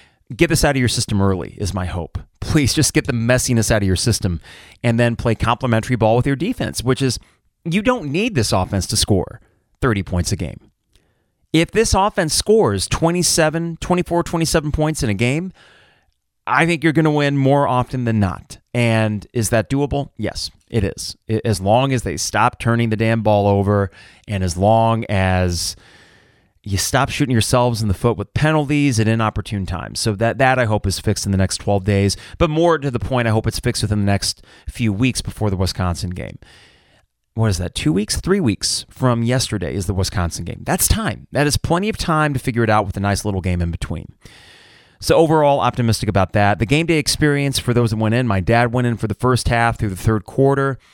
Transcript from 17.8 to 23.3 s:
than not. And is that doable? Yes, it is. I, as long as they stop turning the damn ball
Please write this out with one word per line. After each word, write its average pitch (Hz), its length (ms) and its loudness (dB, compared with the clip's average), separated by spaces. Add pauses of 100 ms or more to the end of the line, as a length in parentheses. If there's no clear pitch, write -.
than 113 160 2
not. - 380 -4 (140)
And 110 600 0
is 117 180 -2
that 110 180 2
doable? 143 480 -2
Yes, - 340 -6 (200)
it 113 140 0
is. - 320 -6 (120)
I, 110 160 -2
as 101 160 0
long 120 320 2
as 123 120 -2
they 82 120 -6
stop - 440 0
turning 117 300 0
the 107 60 0
damn 113 260 0
ball 104 260 4